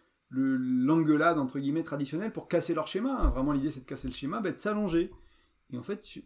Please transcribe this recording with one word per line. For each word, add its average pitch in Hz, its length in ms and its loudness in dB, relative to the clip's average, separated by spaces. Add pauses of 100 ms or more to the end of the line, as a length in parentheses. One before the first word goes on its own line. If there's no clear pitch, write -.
(300)
le, 135 260 2
l'engueulade, 151 800 4
entre 139 220 -2
guillemets, 151 240 0
traditionnelle 151 480 -4
pour - 160 -10
casser 170 260 0
leur 156 140 -4
schéma, 254 280 -2
hein. 165 140 4
Vraiment, 131 220 0
l'idée, 143 180 0
c'est 139 100 -10
de - 60 -20
casser 139 220 -8
le 127 60 -8
schéma, 180 260 -4
bah, 185 100 -2
de - 80 -6
s'allonger. 202 540 0 (580)
Et 123 80 -6
en 120 40 -8
fait, 202 200 -8
tu, - 240 -16